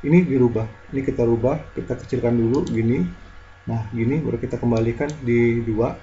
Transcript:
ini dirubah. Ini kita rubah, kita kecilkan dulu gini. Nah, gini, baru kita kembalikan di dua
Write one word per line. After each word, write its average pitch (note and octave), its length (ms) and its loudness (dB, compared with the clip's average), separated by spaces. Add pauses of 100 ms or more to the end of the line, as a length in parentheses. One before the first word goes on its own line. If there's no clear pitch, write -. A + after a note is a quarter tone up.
ini E3+ 240 6
dirubah. A#2+ 400 2 (240)
Ini C3+ 160 -2
kita B2+ 160 0
rubah, A#2 360 2 (140)
kita - 220 -6
kecilkan A#2+ 400 -2
dulu A#2+ 320 2
gini. A#2 400 0 (580)
Nah, A2+ 300 -4
gini, A#2+ 260 0
baru A#2+ 160 -4
kita A#2 240 -6
kembalikan A#2 480 0 (160)
di A#2 400 2
dua A#2 380 -2